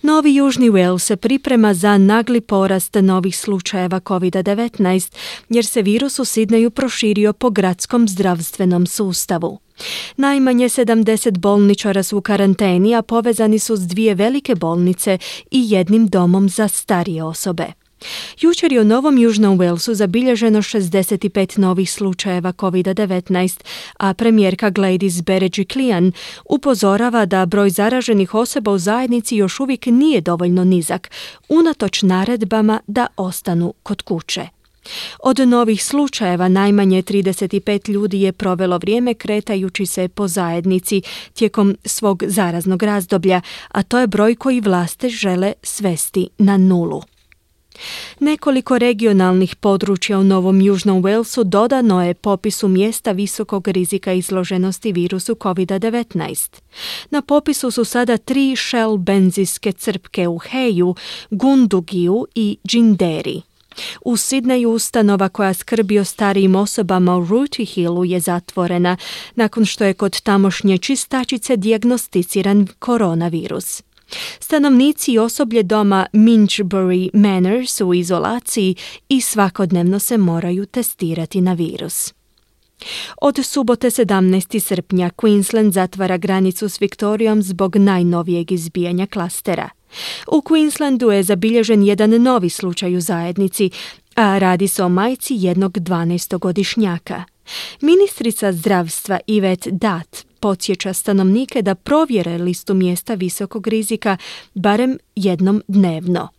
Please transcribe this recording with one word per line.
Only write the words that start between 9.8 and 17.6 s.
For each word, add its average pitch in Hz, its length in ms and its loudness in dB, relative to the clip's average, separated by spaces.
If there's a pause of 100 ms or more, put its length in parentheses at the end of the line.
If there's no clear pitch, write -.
Najmanje 262 520 2
sedamdeset 220 680 2
bolničara 202 680 2
su 208 140 -4
u 190 40 -2
karanteni, 196 760 2
a 226 60 2
povezani 220 580 2
su 220 160 -2
s 185 120 -4
dvije 202 280 0
velike 247 400 0
bolnice 175 640 0 (340)
i 240 200 2
jednim 208 360 4
domom 185 420 4
za 214 180 -2
starije 175 560 -4
osobe. 165 420 -6 (760)